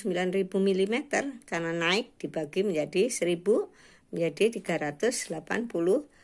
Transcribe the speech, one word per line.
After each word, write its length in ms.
sembilan 320
ribu 240
milimeter, 720
karena 320
naik 400
dibagi 480
menjadi 480
seribu, 560
menjadi 480
tiga 240
ratus 480
delapan 400
puluh 400